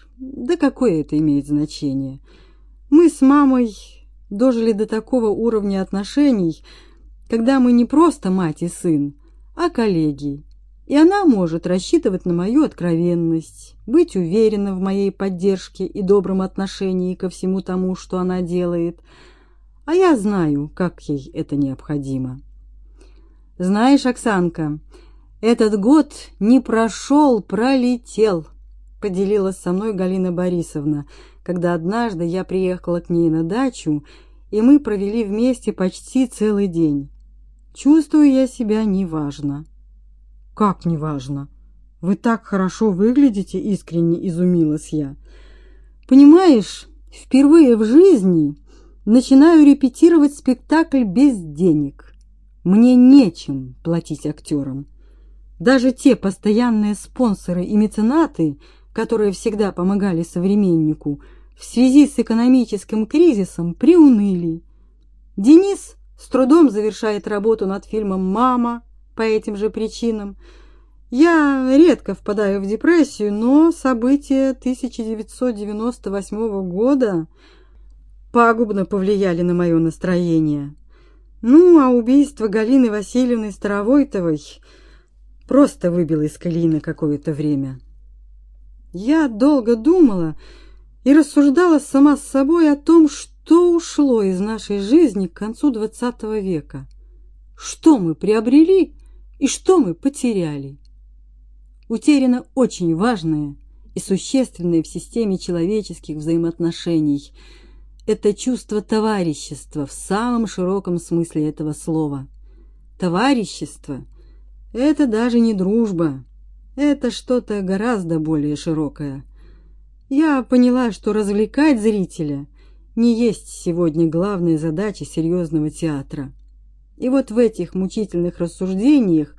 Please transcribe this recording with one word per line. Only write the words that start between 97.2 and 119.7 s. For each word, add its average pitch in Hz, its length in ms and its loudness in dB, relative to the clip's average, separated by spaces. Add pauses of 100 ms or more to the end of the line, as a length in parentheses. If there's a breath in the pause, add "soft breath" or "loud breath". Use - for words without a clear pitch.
Что - 420 0
мы 165 180 -4
приобрели 269 800 2 (460)
и 277 80 -2
что - 320 0
мы 180 160 -2
потеряли? 160 800 -6 (1080)
Утеряно 247 680 0
очень 180 420 -2
важное 160 600 -4 (400)
и - 40 -8
существенное 175 840 -4
в - 40 -18
системе 196 500 -6
человеческих 175 800 -6
взаимоотношений. 165 1160 -4 (720 soft breath)
Это 214 280 -2
чувство 220 480 -6
товарищества 180 1040 -6
в - 60 -14
самом 226 560 -4
широком 185 520 -6
смысле 165 480 -4
этого 151 240 -8
слова. 147 560 -6 (720)
Товарищество — 180 1080 -4 (680)
это 294 340 0
даже 233 320 0
не 226 140 2
дружба, 185 680 -2 (520)
это 277 360 -2
что-то 220 500 -4
гораздо 190 580 -4
более 151 360 -4
широкое. 143 720 -8 (800)